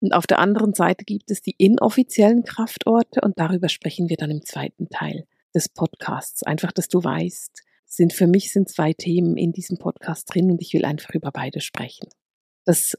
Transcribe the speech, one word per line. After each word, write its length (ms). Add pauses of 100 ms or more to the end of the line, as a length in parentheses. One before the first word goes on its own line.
Und 120
auf 140
der 140
anderen 340
Seite 320
gibt 240
es 100
die 160
inoffiziellen 840
Kraftorte 800
und 160
darüber 320
sprechen 400
wir 80
dann 120
im 140
zweiten 460
Teil 340 (300)
des 160
Podcasts. 720
Einfach, 280
dass 180
du 140
weißt, 600 (300)
sind, 200
für 160
mich 240
sind 160
zwei 240
Themen 440
in 140
diesem 260
Podcast 560
drin 200
und 100
ich 120
will 100
einfach 280
über 200
beide 280
sprechen. 460 (580)
Das 340